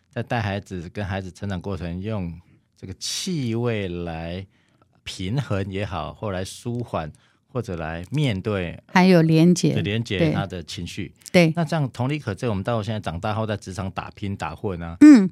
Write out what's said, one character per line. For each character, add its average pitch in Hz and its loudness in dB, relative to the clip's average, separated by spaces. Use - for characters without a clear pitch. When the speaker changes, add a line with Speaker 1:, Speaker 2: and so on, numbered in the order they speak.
Speaker 1:
在 117 -6
带 120 -2
孩 98 -2
子、 90 -10
跟 104 -6
孩 95 -4
子 92 -10
成 - -8
长 92 -4
过 98 -4
程， 85 -6
用 98 -6
这 - -16
个 95 -12
气 139 -4
味 113 0
来 87 -6
平 101 -4
衡 98 -2
也 95 -4
好， 80 -6
或 107 -6
来 92 -4
舒 120 -8
缓， 85 -6
或 123 -6
者 92 -6
来 82 -6
面 127 0
对， 92 -4
Speaker 2:
还 185 6
有 175 8
连 160 6
结。 160 2
Speaker 1:
对， - 0
连 110 -2
结 120 0
他 98 -2
的 90 -10
情 87 -10
绪。 - -10
Speaker 2:
对。 170 6
对。 160 0
Speaker 1:
那 170 0
这 165 -2
样 147 0
同 123 -2
理 151 -2
可 110 -6
证， 120 -4
我 107 0
们 95 -2
到 117 0
现 104 -4
在 104 -4
长 85 -6
大 107 -4
后 110 -2
在 104 -2
职 95 -12
场 92 -6
打 - -8
拼 98 -6
打 78 -6
混 90 -6
啊， 85 -10
Speaker 2:
嗯。 254 10